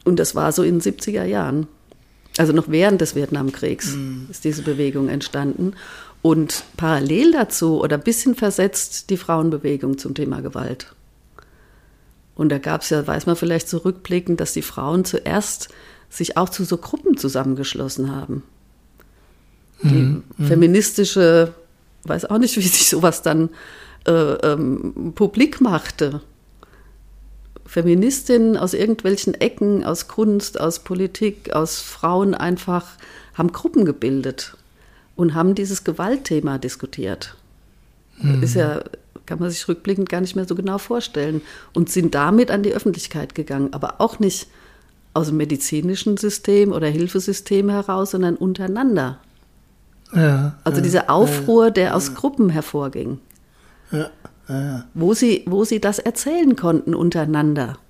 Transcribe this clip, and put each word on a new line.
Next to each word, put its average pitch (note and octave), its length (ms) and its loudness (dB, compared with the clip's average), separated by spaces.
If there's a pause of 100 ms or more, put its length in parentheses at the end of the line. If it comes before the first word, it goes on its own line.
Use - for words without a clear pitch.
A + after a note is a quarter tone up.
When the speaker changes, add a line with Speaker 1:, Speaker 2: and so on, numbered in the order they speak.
Speaker 1:
Und E3+ 160 4
das - 160 -2
war D3+ 160 0
so F3+ 100 2
in F3 140 2
den E3+ 40 0
siebziger G3 440 -4
Jahren. D#3 420 -2 (720)
Also D#3+ 140 4
noch D#3 160 2
während F3+ 320 4
des D#3 160 -2
Vietnamkriegs C#3+ 800 -4
Speaker 2:
Mhm. C3 340 -10
Speaker 1:
ist - 140 -10
diese D3+ 180 -2
Bewegung C#3 460 0
entstanden. C#3+ 640 -2 (500)
Und D#3+ 400 2 (140)
parallel D#3+ 560 4
dazu E3+ 500 2
oder D3+ 140 2
ein D3 80 -4
bisschen A#3 320 2
versetzt - 760 -2
die F#3+ 60 0
Frauenbewegung D3 840 -2
zum C#3 160 -8
Thema C#3 260 -4
Gewalt. C3 540 -10 (1400)
Und D3+ 140 2
da C#3 80 0
gab's D#3 320 -4
ja, D3+ 140 0
weiß D3+ 220 -4
man E3+ 80 2
vielleicht E3+ 340 -2
zurückblickend, F3+ 720 -2
dass D#3+ 120 -4
die D3+ 100 -4
Frauen E3 420 -2
zuerst - 680 -4 (380)
sich - 280 -6
auch F3+ 120 2
zu - 160 -6
so E3+ 120 -2
Gruppen - 400 -2
zusammengeschlossen C3+ 1000 -4
haben. C#3 300 -8 (1400)
Die D#3 60 4
Speaker 2:
Mhm, C3+ 340 4 (140)
mhm. D3+ 100 -2
Speaker 1:
feministische, E3+ 1080 4 (520)
weiß D#3+ 220 -4
auch G#3+ 120 0
nicht, A#3+ 180 2
<laughs> - 0 -
wie G#3+ 60 0
sich - 260 2
sowas D#3+ 340 2
dann, D#3+ 260 2 (580)
äh, E3+ 60 6
ähm, D3+ 1040 0
publik A3+ 440 2
machte. D#3 600 0 (1500)
Feministinnen A3 880 2
aus F3+ 180 -2
irgendwelchen G3 600 0
Ecken, G#3 500 0
aus - 240 -4
Kunst, G#3+ 520 0
aus E3 200 -2
Politik, F#3+ 720 -4
aus D#3+ 280 -2
Frauen F#3 540 0
einfach, F3+ 520 -2 (480)
haben E3+ 180 0
Gruppen D#4+ 320 2
gebildet C3+ 720 -2 (580)
und E3+ 200 2
haben F3+ 200 2
dieses G3 300 -6
Gewaltthema E3 760 -2
diskutiert. - 800 -10 (840)
Speaker 2:
Mhm. C#3 220 2
Speaker 1:
Ist B2 120 0
ja, D3+ 280 0 (440)
kann D#3+ 120 -8
man F3 120 -4
sich - 180 -8
rückblickend F#3+ 400 -2
gar F3+ 120 -4
nicht F3+ 140 -4
mehr F#3 140 -4
so F3 80 -4
genau F#3+ 220 -4
vorstellen. D#3 640 -4 (300)
Und E3+ 180 0
sind E3+ 260 0
damit G3+ 340 4
an G3+ 140 0
die G3+ 80 0
Öffentlichkeit E3 640 -4
gegangen, C#3 360 -4
aber - 280 -6
auch A3+ 180 0
nicht F#3+ 300 -2 (640)
aus D#3 140 0
dem D3+ 80 0
medizinischen D#3 800 -2
System G3+ 560 2
oder D#3 160 0
Hilfesystem F#3+ 800 0
heraus, G3 440 -2
sondern F#3 240 0
untereinander. F#3 800 0 (920)
Speaker 2:
Ja, D3 520 2
Speaker 1:
Also C#3+ 140 0
Speaker 2:
ja, C3+ 40 2
Speaker 1:
dieser E3+ 220 4
Speaker 2:
ja, - 60 -6
Speaker 1:
Aufruhr, F#3 600 4
der F#3+ 140 4
Speaker 2:
ja. - 100 0
Speaker 1:
aus E3 220 -2
Gruppen B3+ 340 2
hervorging. C#3 680 -4 (720)
Speaker 2:
Ja, - 180 -4 (380)
ja, C3+ 120 -4
ja. C3+ 240 -6 (100)
Speaker 1:
Wo E3+ 200 2
sie, A3+ 320 2
wo G3 180 2
sie A3 160 0
das G3 200 0
erzählen C#4 560 2
konnten E3 380 0
untereinander D3+ 840 0 (120)